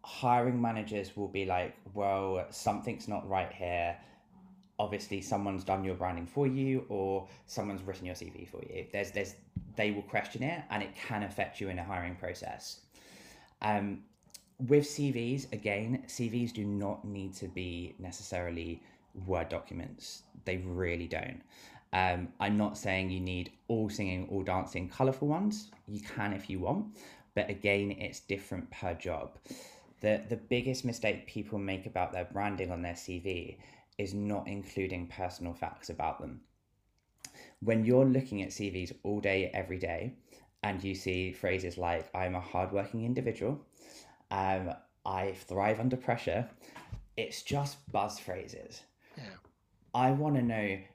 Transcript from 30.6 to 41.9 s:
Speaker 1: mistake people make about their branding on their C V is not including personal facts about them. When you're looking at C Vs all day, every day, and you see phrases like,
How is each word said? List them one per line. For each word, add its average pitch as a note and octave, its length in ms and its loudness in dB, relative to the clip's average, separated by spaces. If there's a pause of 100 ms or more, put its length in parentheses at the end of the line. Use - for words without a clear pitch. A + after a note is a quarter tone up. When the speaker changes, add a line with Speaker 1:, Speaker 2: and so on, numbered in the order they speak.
Speaker 1:
mistake A2 420 0
people G#2 320 -4
make F#2+ 280 -2
about F2+ 260 0
their F2+ 140 -2
branding F#2+ 440 -2
on F2 120 -2
their F2 140 -4
C F2+ 240 -6
V F2 380 -4 (380)
is F#2+ 160 -2
not G#2 340 0
including F#2+ 600 -4
personal F2 480 -6
facts - 340 -8
about D#2+ 320 -2
them. B1+ 220 -10 (1160)
When A2+ 220 4
you're B2 220 10
looking B2 380 4
at F#2 100 -4
C G2+ 160 -2
Vs F#2 240 -2 (120)
all G#2 160 0
day, F#2+ 340 4
every F#2 240 -2
day, F2 340 -2 (500)
and G2 220 -2
you G2 100 0
see F#2 380 0
phrases F#2 460 0
like, E2+ 360 0